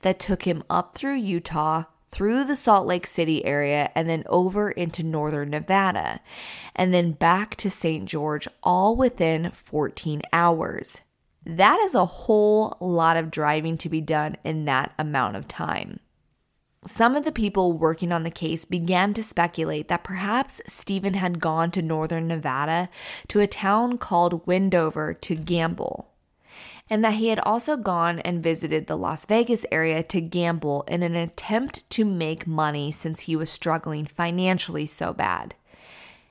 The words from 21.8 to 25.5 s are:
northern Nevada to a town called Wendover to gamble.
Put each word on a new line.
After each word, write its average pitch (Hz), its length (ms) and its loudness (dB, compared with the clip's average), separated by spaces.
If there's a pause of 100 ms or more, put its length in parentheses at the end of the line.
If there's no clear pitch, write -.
northern 160 440 -2
Nevada 156 640 -2 (380)
to - 140 2
a 208 60 6
town 226 520 2
called 175 480 2
Wendover 175 640 2
to - 220 -6
gamble. 165 720 -2 (840)